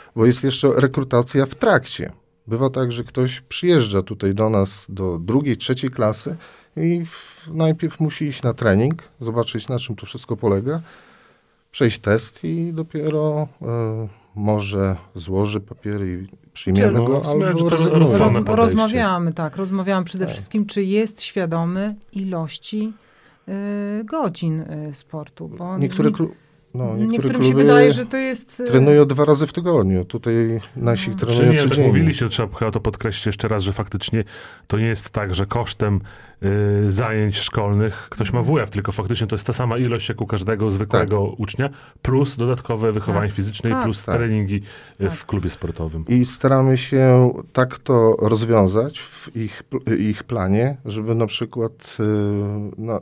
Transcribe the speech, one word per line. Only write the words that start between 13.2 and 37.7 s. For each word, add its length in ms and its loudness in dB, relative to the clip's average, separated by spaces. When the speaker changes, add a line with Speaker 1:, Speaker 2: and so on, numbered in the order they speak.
Speaker 1:
e, 460 -4
może 600 0
złoży 440 -2
papiery 680 -8
i 100 -20
przyjmiemy 340 2
Speaker 2:
Czy 60 2
Speaker 1:
go, 80 2
Speaker 3:
No, 80 0
w 60 -6
sumie, 200 2
Speaker 1:
albo 120 2
Speaker 3:
że 40 2
to 60 2
Speaker 1:
rezygnuje. 300 4
Speaker 3:
rozsądne 260 6
Speaker 2:
Roz-, 80 4
Speaker 3:
podejście. 220 0
Speaker 2:
rozmawiamy, 800 2
tak, 240 -6
rozmawiamy 480 -2
przede 200 -6
Speaker 1:
Tak. 80 -4
Speaker 2:
wszystkim, 320 -4
czy 180 -4
jest 380 -2
świadomy 720 -4
ilości, 800 -6
y, 20 -8
godzin, 580 -4
y, 320 -10
sportu, 560 -14
bo 280 -10
Speaker 1:
Niektóre 320 2
Speaker 2:
nie-, 60 0
Speaker 1:
klu-, 140 -2
no, 120 -4
niektóre 220 -2
Speaker 2:
niektórym 360 0
się 60 6
Speaker 1:
kluby 140 6
Speaker 2:
wydaje, 300 8
że 120 -4
to 120 -6
jest, 420 -6
y, 40 -6
Speaker 1:
trenują 420 6
dwa 200 2
razy 220 4
w 60 -8
tygodniu. 520 2
Tutaj 560 -2
nasi 340 0
Speaker 2:
No. 60 -4
Speaker 1:
trenują 260 0
Speaker 3:
Czy 120 8
nie, 60 4
tak 100 4
Speaker 1:
codziennie. 180 4
Speaker 3:
mówiliście, 420 2
trzeba 280 -4
chyba 140 0
to 80 -2
podkreślić 460 -4
jeszcze 220 -2
raz, 160 0
że 100 -2
faktycznie 500 -4
to 120 -2
nie 60 2
jest 240 -2
tak, 260 -4
że 100 0
kosztem, 560 0
y, 40 2
zajęć 460 0
szkolnych 720 0